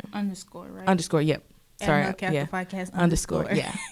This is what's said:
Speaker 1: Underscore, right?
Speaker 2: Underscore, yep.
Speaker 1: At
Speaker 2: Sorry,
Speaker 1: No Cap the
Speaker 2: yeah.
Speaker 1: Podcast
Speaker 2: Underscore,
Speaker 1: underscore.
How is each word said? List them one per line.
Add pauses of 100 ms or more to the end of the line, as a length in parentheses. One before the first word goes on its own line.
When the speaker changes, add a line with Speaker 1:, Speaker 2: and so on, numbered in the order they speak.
(140)
Speaker 1:
Underscore,
right?
Speaker 2:
Underscore,
yep. (380)
Speaker 1:
At
Speaker 2:
Sorry,
Speaker 1:
No
Cap
the
Speaker 2:
yeah.
Speaker 1:
Podcast
Speaker 2:
Underscore,
Speaker 1:
underscore. (180)